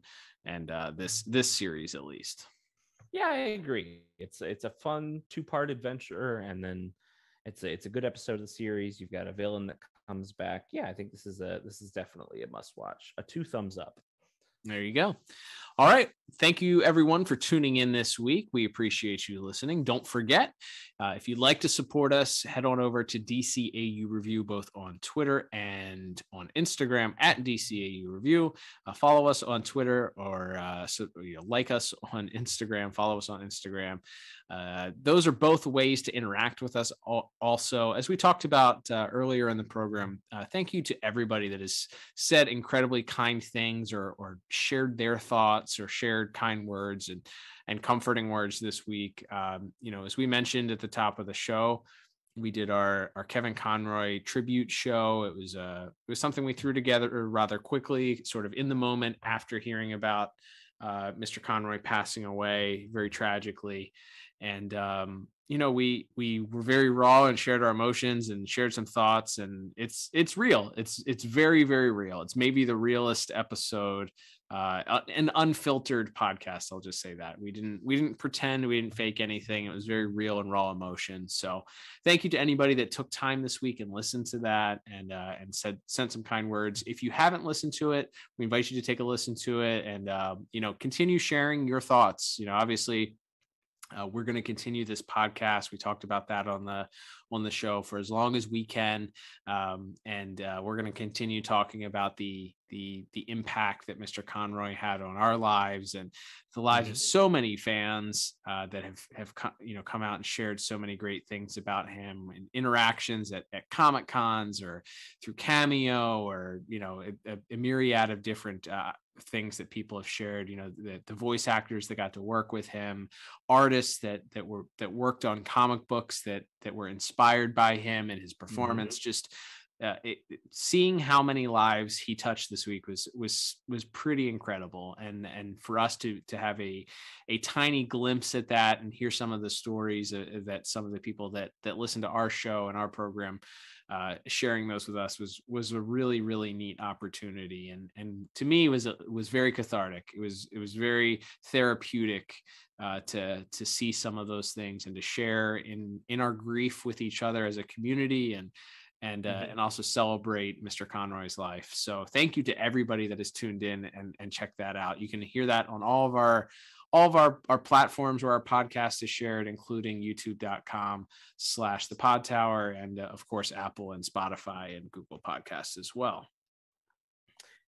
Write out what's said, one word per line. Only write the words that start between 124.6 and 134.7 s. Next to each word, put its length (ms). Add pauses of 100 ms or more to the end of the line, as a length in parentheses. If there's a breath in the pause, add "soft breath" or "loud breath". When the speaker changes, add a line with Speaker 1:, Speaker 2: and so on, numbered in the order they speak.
Speaker 1:
that 140
worked 320
on 180
comic 460
books 340
that, 220 (180)
that 100
were 140
inspired 640
by 240
him 340
and 100
his 120
performance. 640
Speaker 2:
Mm-hmm. 120
Speaker 1:
Just, 260 (480 loud breath)
uh, 200
it, 160 (100)
it, 120 (100)
seeing 480
how 240
many 260
lives 500
he 160
touched 360
this 160
week 200
was, 260
was, 440 (120)
was 160
pretty 440
incredible. 720